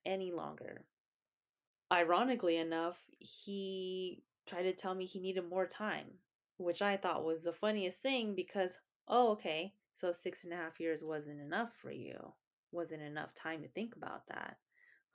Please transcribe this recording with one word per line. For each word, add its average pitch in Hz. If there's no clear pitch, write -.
any 185
longer. 156
Ironically 175
enough, 165
he 190
tried 175
to 185
tell 185
me 185
he 180
needed 185
more 180
time, 185
which 175
I 202
thought 175
was 160
the 170
funniest 202
thing 240
because, 185
"Oh, 233
okay, 180
so 180
six -
and 175
a 175
half 165
years 160
wasn't 147
enough 180
for -
you. -
Wasn't 160
enough 151
time 160
to -
think 226
about -
that." -